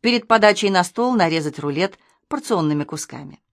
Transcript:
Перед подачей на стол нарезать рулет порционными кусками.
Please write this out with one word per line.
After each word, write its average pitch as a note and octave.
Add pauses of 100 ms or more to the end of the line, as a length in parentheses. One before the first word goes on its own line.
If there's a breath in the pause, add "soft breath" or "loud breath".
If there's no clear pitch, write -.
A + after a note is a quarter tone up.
Перед A#3+
подачей G#3
на F#3
стол A#3+
нарезать D#3+
рулет D3 (300)
порционными D#3
кусками. C#3+ (100)